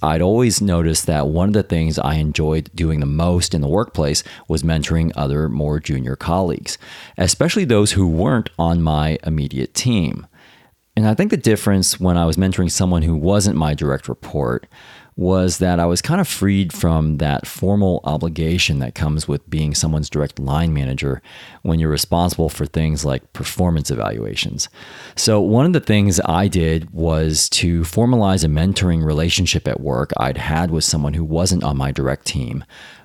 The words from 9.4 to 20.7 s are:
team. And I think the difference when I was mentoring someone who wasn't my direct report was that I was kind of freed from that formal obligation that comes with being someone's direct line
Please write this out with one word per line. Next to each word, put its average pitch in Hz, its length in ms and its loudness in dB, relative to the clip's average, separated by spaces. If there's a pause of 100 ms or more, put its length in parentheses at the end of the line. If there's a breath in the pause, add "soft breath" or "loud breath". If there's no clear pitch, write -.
team. 92 540 -2 (680 soft breath)
And 110 120 2
I 107 80 2
think 208 160 2
the 196 60 2
difference 101 640 2
when 90 180 4
I 85 80 2
was 82 100 2
mentoring 92 340 2
someone 90 340 2
who 82 120 2
wasn't 95 400 2
my 76 180 0
direct 71 360 -2
report 62 580 -4 (480 loud breath)
was 92 420 2
that 87 220 2
I 85 60 2
was 85 160 0
kind 170 180 0
of 175 80 0
freed 98 460 0
from 78 440 2
that 73 280 -2
formal 95 600 0
obligation 80 720 -2
that 62 160 -6
comes 76 320 -2
with 71 220 -4
being 78 260 -2
someone's 78 340 -2
direct 73 300 -4
line 76 340 0